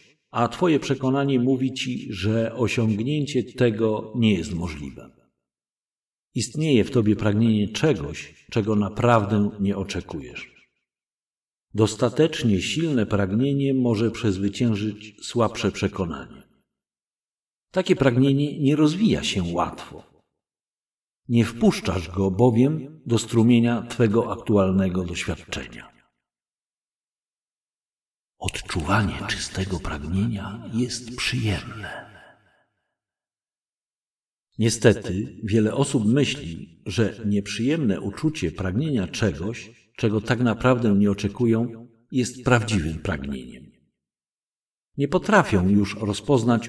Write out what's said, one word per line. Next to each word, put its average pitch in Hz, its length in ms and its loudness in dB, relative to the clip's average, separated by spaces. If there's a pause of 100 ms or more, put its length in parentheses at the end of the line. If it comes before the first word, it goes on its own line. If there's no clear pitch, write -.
(300)
a 117 180 -2
twoje 165 320 2
przekonanie 135 600 0
mówi 131 320 0
ci, - 400 -8
że 107 420 -2
osiągnięcie 123 920 0
tego 110 720 0
nie 113 180 4
jest 80 180 -2
możliwe. 76 580 -8 (1200)
Istnieje 135 500 2
w 82 60 -4
tobie 107 260 4
pragnienie 107 520 2
czegoś, - 800 -2
czego 107 260 0
naprawdę 104 720 2 (100)
nie 98 160 0
oczekujesz. - 800 -10 (1200)
Dostatecznie 110 880 2
silne 151 440 0
pragnienie 131 680 0
może 117 360 2
przezwyciężyć 104 1160 -2
słabsze 107 460 0
przekonanie. - 720 -6 (1300)
Takie 185 260 2
pragnienie 139 640 2
nie 143 160 4
rozwija 156 480 2
się 98 180 -2 (100)
łatwo. - 520 -6 (1200)
Nie 117 160 4
wpuszczasz 95 640 0
go 95 200 0
bowiem 127 760 2
do 113 120 0
strumienia 117 640 4
twego 113 500 0
aktualnego 95 720 2
doświadczenia. - 920 -10 (2500)
Odczuwanie 92 800 -2 (100)
czystego 92 520 -4
pragnienia 95 920 -4
jest 120 440 -4
przyjemne. 110 960 -6 (2500)
Niestety, 110 840 2
wiele 107 300 2
osób 135 320 0
myśli, 110 800 0
że 104 400 -2
nieprzyjemne 104 720 0
uczucie 101 520 -4
pragnienia 101 560 -2
czegoś, 98 600 -4 (260)
czego 107 240 0
tak 117 200 -2
naprawdę 117 540 2
nie 101 160 4
oczekują, 113 800 -2 (220)
jest 123 340 -4
prawdziwym 107 540 2
pragnieniem. 69 720 -8 (1300)
Nie 143 120 0
potrafią 170 600 4
już 104 280 2
rozpoznać 113 720 2